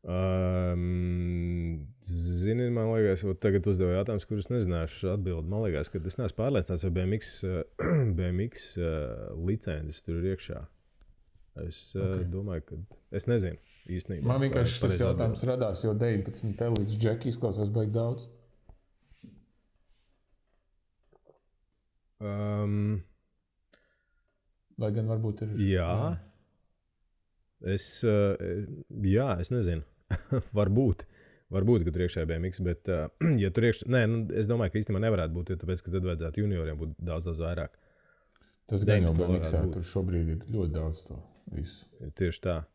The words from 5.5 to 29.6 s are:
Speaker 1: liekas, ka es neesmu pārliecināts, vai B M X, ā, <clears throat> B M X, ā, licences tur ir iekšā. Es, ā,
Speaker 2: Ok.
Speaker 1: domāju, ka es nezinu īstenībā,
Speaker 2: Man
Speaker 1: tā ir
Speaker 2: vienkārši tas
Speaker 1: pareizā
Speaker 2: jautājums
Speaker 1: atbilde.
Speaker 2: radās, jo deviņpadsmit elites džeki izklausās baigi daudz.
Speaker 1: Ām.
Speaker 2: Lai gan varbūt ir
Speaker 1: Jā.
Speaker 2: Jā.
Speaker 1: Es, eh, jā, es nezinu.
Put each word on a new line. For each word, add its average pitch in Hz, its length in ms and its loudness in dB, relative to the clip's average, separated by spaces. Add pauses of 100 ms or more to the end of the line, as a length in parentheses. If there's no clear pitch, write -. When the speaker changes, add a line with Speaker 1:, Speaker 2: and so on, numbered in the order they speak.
Speaker 1:
liekas, 76 240 -2
ka 95 120 -4
es 85 160 -6
neesmu - 220 -4
pārliecināts, 101 460 0
vai 92 80 0
B 92 120 0
M 98 120 0
X, - 240 -8
ā, 92 240 -2 (200)
<clears throat> 143 320 4
B 90 120 0
M 90 120 0
X, - 340 -6
ā, 85 180 0 (440)
licences 80 680 -4
tur 85 160 -2
ir 95 140 0
iekšā. - 260 -10 (960)
Es, 82 240 -8 (100)
ā, 95 160 -4
Speaker 2:
Ok. 92 220 -2
Speaker 1:
domāju, 92 360 -4
ka - 120 -14 (340)
es - 160 -4
nezinu 101 320 2 (280)
īstenībā, 90 380 -6
Speaker 2:
Man 127 140 4
Speaker 1:
tā - 0 -
ir 135 60 2
Speaker 2:
vienkārši 123 320 2
tas - 80 0
Speaker 1:
pareizā 92 240 4
Speaker 2:
jautājums 113 340 2
Speaker 1:
atbilde. 123 80 2
Speaker 2:
radās, 120 340 0
jo 110 100 4
deviņpadsmit 107 680 0
elites 107 340 0
džeki 113 360 2
izklausās 104 420 0
baigi 107 180 2
daudz. 117 360 -2 (4000)
Speaker 1:
Ām. 104 540 -2 (2000)
Speaker 2:
Lai 110 140 0
gan 110 180 0
varbūt 110 340 -2
ir 104 120 -4
Speaker 1:
Jā. 95 340 2
Speaker 2:
Jā. 131 200 0 (1500)
Speaker 1:
Es, 98 240 -2 (140)
eh, 101 680 2 (380)
jā, 113 260 4 (100)
es 85 120 -4
nezinu. 87 300 0 (280)